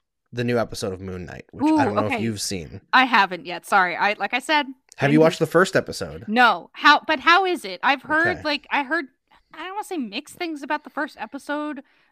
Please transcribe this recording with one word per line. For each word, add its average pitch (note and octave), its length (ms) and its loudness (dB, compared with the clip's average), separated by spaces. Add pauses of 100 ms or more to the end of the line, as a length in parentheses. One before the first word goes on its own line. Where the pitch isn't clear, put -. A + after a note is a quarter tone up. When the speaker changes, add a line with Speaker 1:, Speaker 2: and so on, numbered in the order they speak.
(360)
Speaker 1:
the A#2+ 80 -4
new A#2+ 160 0
episode - 320 -4
of F#2 80 -10
Moon F2+ 260 -10
Knight, - 260 -16
which - 140 -2
I D#4 60 4
Speaker 2:
Ooh, D#4 140 4
Speaker 1:
don't G3+ 100 -2
know G#3 120 0
if - 60 -4
Speaker 2:
okay. A3 80 -4
Speaker 1:
you've A2 200 -4
seen. F#2 400 -8 (100)
Speaker 2:
I B3+ 140 4
haven't F#3 400 2
yet. F3 200 -10
Sorry. F3+ 300 2
I, G3+ 180 0
like G3+ 200 -4
I B3+ 60 -4
said, D4 260 0 (320)
Speaker 1:
Have C#3 120 0
Speaker 2:
I - 20 2
Speaker 1:
you - 20 -
Speaker 2:
didn't D3+ 80 6
Speaker 1:
watched E3 180 4
the D#3+ 80 0
first F3 300 4
episode? - 500 -6
Speaker 2:
No. A3 460 2
How, D4 340 4
but D4+ 140 0
how F4 240 6
is F4+ 180 -2
it? F#3 180 -10
I've C4 200 0
heard, D#4 380 0
Speaker 1:
Okay. - 40 -14
Speaker 2:
like, D4 260 -4
I C4 140 -2
heard, D4+ 220 -2 (480)
I D#4 60 -16
don't F#4 160 -12
wanna G4+ 100 -8
say F#4 120 -8
mixed A#3 380 -8
things D#4+ 260 -8
about D4 220 -6
the C4 60 -20
first D4+ 280 -6
episode, C#4+ 680 -8 (280)